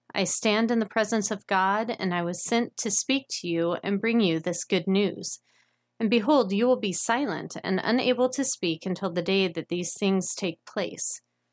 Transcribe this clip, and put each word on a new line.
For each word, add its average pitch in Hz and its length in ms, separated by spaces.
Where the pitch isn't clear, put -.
I 196 100
stand 220 460
in 233 80
the 214 80
presence 214 440
of 208 160
God, 202 520
and 180 160
I 175 80
was 170 200
sent - 360
to 220 120
speak 269 360
to 180 80
you 170 260
and 202 160
bring 226 200
you 165 200
this 170 240
good 185 240
news. - 520
And 226 80
behold, 233 440
you 208 140
will 254 140
be 185 140
silent 226 680
and 190 220
unable 254 460
to 269 140
speak 170 420
until 185 260
the 175 100
day 190 240
that 165 220
these 175 280
things 190 380
take 170 300
place, - 560